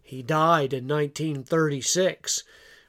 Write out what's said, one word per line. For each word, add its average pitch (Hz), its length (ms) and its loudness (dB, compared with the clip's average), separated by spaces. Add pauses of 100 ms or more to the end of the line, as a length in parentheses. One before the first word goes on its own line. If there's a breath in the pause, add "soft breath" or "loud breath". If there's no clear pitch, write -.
He 131 180 -14
died 156 520 2
in 127 160 -4
nineteen 147 560 -2
thirty-six, 160 960 0 (460 soft breath)